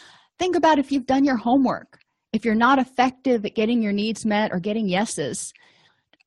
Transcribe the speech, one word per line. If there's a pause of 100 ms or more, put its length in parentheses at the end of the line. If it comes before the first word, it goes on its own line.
(380)
Think
about
if
you've
done
your
homework. (340)
If
you're
not
effective
at
getting
your
needs
met
or
getting
yeses, (760)